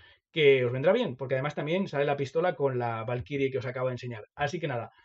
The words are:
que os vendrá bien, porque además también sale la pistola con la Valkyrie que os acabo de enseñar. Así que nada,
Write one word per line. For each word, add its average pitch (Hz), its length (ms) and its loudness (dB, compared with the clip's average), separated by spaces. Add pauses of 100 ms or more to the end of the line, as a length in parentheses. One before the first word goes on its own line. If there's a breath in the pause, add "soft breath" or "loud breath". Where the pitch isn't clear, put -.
(320 soft breath)
que 139 320 6
os 120 80 0
vendrá 135 220 2
bien, 208 240 0
porque 135 160 -4
además 135 220 -2
también 170 320 -2
sale 143 180 0
la 147 100 0
pistola 165 400 0
con 135 220 0
la 117 260 -2
Valkyrie 131 460 -2
que 131 80 -4
os 123 80 -4
acabo 127 220 -4
de 127 80 -2
enseñar. 120 280 -10 (120)
Así 147 240 -4
que 160 80 -4
nada, 120 240 -6 (140 soft breath)